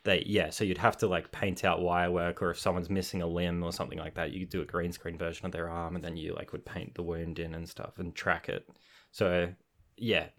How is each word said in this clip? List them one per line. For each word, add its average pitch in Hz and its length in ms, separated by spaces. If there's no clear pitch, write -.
they, 95 220
yeah, 90 240
so - 140
you'd 92 140
have 113 200
to, 117 100
like, 87 240
paint - 320
out 87 160
wire 87 300
work, 87 300
or 92 100
if 85 100
someone's 90 300
missing 95 320
a 85 40
limb 87 380
or 85 80
something 82 260
like 80 160
that, 82 180
you 92 80
could 92 100
do 90 120
a 73 40
green 87 260
screen 85 260
version 85 280
of 90 60
their 85 160
arm, 85 280
and 85 80
then 85 120
you, 82 180
like, - 180
would - 120
paint - 300
the 87 80
wound 82 360
in 82 160
and 82 140
stuff - 300
and 87 160
track - 340
it. - 200
So, 90 420
yeah, 95 320